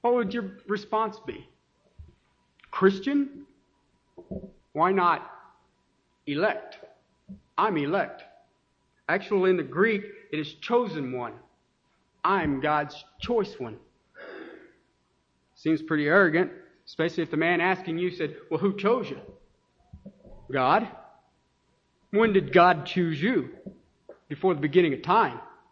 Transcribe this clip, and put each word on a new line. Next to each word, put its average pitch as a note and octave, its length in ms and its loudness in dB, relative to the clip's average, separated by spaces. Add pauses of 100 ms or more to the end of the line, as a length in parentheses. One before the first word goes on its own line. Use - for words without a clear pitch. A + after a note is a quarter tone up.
what A#3+ 140 2
would A3+ 200 0
your G3+ 220 -8 (100)
response G#3 540 -4
be? - 280 -14 (1200)
Christian? C4+ 720 0 (1300)
Why E3 180 2
not F3 400 2 (960)
elect? D#3 520 -4 (760)
I'm F#3+ 200 2
elect. D3+ 480 -2 (840)
Actually, F#3 420 2
in F#3 60 4
the E3 60 -2
Greek, G3 400 0 (300)
it D3+ 80 -4
is D3 140 -8
chosen D#3+ 580 -2
one. A#2+ 220 -8 (880)
I'm D#3+ 360 2
God's D3+ 440 0 (160)
choice A3+ 380 -2
one. A#2+ 200 -10 (1800)
Seems D#3 260 0
pretty D3+ 280 -2
arrogant, F3 420 4 (360)
especially E3 360 -4
if D#3 80 -6
the D#3 60 -4
man E3+ 240 2
asking F3+ 380 -2
you F3+ 120 -2
said, D3+ 260 -6 (140)
"Well, D#3 80 -2
who G3 180 0
chose A3 320 0
you?" C3+ 120 -12 (1300)
God. C#3 360 2 (1200)
When G#3+ 220 4
did E3+ 200 2
God F3 320 6
choose E3 380 -2
you? A#3+ 280 -2 (800)
Before F3+ 240 0
the D3 80 -2
beginning D#3 320 4
of C3 80 -4
time. E3+ 400 2 (320)